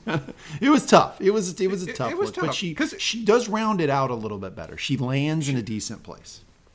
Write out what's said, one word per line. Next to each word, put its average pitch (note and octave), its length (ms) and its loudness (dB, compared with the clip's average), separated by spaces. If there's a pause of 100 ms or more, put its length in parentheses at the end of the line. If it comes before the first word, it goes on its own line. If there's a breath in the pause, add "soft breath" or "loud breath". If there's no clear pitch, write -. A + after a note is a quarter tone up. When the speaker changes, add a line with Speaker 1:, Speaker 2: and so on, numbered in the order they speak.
Speaker 1:
kinda, D3+ 300 -4 (260 loud breath)
it C4 120 6
was D4 160 6
tough. - 340 6
It F#3+ 80 4
was, G3 320 0
it F#3+ 80 2
was F#3 160 -4
a - 60 -6
Speaker 2:
It, B3 40 -10
Speaker 1:
tough - 160 -2
Speaker 2:
it E4+ 60 -6
was G4 120 0
Speaker 1:
look, - 80 -10
but - 100 -2
Speaker 2:
tough, C3 80 -2
Speaker 1:
she, E3+ 180 -4
Speaker 2:
'cause C#4 240 -2
Speaker 1:
she A3+ 260 -4
does A3+ 240 4
round G#3+ 340 0
it D3 100 4
out C3+ 180 2
a B2 60 -4
little G#2+ 240 -6
bit F#2+ 160 -8
better. D#2+ 240 -12
She C3+ 180 -2
lands C#3 500 0
in C#3 80 0
a A#2+ 60 -2
decent G#2+ 400 -6
place. - 400 -18 (340)